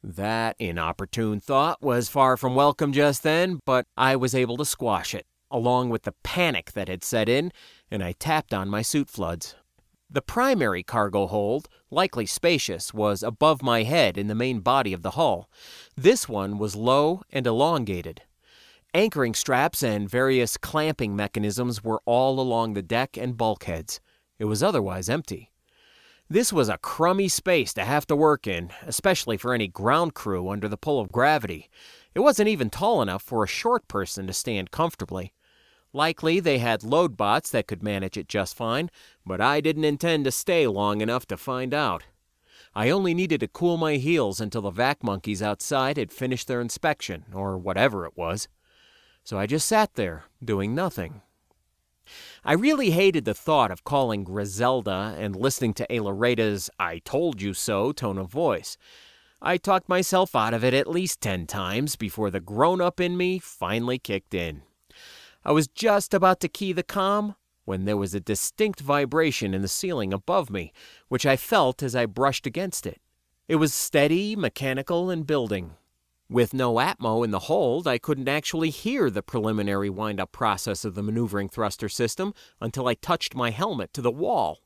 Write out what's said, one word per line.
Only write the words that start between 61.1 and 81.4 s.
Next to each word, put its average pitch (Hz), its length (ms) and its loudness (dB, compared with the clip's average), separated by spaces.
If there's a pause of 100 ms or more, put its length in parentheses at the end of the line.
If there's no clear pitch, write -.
ten 92 260 -4
times 104 500 -4
before 104 340 -2
the 95 100 -4
grown-up 170 600 0
in 180 180 0
me 180 200 0
finally 120 600 -4
kicked - 340 -6
in. 82 300 -4 (840)
I - 80 0
was 151 160 2
just 208 460 0
about 185 260 4
to 175 80 -2
key 190 240 -4
the 175 100 -2
comm 202 520 -2 (320)
when 95 180 -2
there 104 140 0
was 98 160 -2
a 101 60 -2
distinct 190 600 -2
vibration 143 720 0
in 95 80 -2
the 98 80 -2
ceiling 117 460 -2
above 160 340 0
me, 95 240 -6 (360)
which 127 180 -2
I 135 100 4
felt 143 460 2
as 127 120 -4
I 120 120 2
brushed 127 400 0
against 170 400 -6
it. - 160 -12 (440)
It 160 100 0
was 151 180 2
steady, 165 600 2
mechanical, 156 760 -2
and 165 160 -4
building. 104 460 -2 (580)
With 117 220 4
no 127 220 0
atmo 120 500 2
in 110 60 -2
the 98 80 0
hold, 160 500 0
I 123 80 0
couldn't 135 320 -2
actually 160 400 -2
hear 220 400 0
the 101 140 -4
preliminary 104 640 -2
wind-up 98 420 -6
process 104 540 -2
of 101 100 -6
the 101 80 -6
maneuvering 104 460 -2